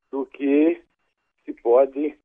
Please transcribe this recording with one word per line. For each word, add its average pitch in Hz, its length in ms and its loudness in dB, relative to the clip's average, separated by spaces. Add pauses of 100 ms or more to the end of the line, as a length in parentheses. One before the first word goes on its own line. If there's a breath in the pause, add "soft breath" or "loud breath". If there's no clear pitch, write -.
(100)
do 135 140 -6
que 147 560 0 (640)
se - 80 -14
pode, 135 600 0 (100)